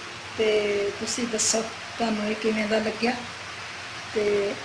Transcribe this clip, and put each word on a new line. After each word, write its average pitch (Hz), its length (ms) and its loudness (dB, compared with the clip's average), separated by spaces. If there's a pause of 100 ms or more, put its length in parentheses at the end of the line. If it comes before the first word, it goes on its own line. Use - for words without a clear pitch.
(380)
ਤੇ 208 520 4 (100)
ਤੁਸੀਂ 226 260 -2
ਦੱਸੋ 220 360 2 (360)
ਤੁਹਾਨੂੰ 214 280 2
ਇਹ 214 80 0
ਕਿਵੇਂ 214 340 2
ਦਾ 220 100 4
ਲੱਗਿਆ, 226 340 2 (1000)
ਤੇ 208 400 4 (100)